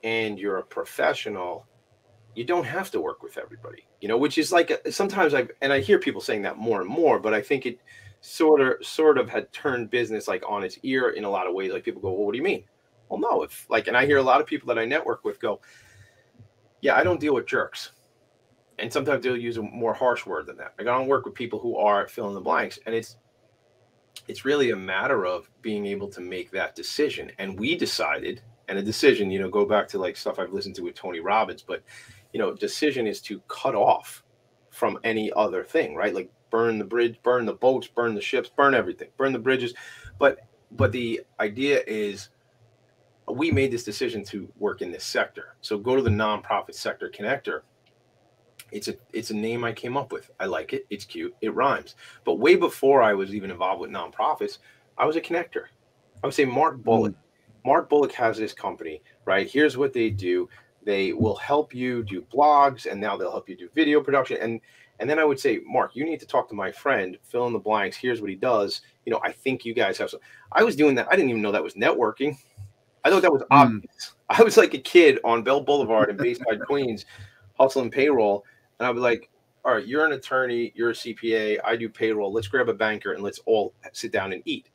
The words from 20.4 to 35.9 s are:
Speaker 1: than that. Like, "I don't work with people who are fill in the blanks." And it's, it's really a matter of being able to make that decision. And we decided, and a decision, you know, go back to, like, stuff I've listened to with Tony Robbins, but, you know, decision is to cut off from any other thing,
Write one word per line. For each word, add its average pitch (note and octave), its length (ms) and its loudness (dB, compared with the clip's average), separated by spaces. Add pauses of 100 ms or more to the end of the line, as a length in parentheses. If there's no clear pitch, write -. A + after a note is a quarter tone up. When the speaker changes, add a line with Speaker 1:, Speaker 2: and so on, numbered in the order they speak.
Speaker 1:
than - 100 -18
that. - 200 -14
Like, A2+ 100 -6
"I B2 100 0
don't C3 100 -2
work C3+ 180 2
with G2 100 -12
people A#2 240 -8
who A#2 180 -4
are G2+ 300 2
fill A2+ 220 -8
in G2+ 60 -8
the F#2+ 60 -10
blanks." - 440 -2
And A2+ 100 -4
it's, - 220 -6 (1120)
it's - 180 -12
really C3+ 260 4
a G#2 40 0
matter F#2+ 500 -2
of F2+ 240 -4 (120)
being G#2 240 -4
able G2 240 -6
to F#2 120 -16
make F2+ 300 -10
that F#2 240 -6
decision. - 640 -4
And F#2+ 200 -8
we G#2 180 -2
decided, - 640 -4 (260)
and F#2+ 100 -6
a G2 60 -4
decision, G#2+ 480 2
you G2 80 -2
know, F#2 100 -4
go G2+ 160 2
back G2+ 240 2
to, G2+ 100 -6
like, F2+ 180 -4
stuff - 220 -6
I've F#2 140 -8
listened G2 220 -8
to F2+ 80 -10
with F2 120 -10
Tony E2+ 240 -10
Robbins, F#2+ 440 -2
but, - 200 -10 (500)
you A#2+ 60 -4
know, F#2+ 140 0
decision B2 540 -2
is - 140 -6
to G2 260 -10
cut - 280 -4
off - 480 0 (460)
from - 340 -4
any A2 320 0
other F#2 280 0
thing, - 320 -2